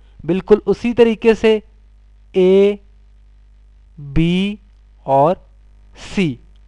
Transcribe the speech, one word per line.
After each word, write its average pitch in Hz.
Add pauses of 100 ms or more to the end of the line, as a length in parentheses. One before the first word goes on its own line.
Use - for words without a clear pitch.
(260)
बिल्कुल 190
उसी 233
तरीके 226
से 220 (800)
a, 196 (1300)
b 160 (760)
और 139 (720)
c। 180 (380)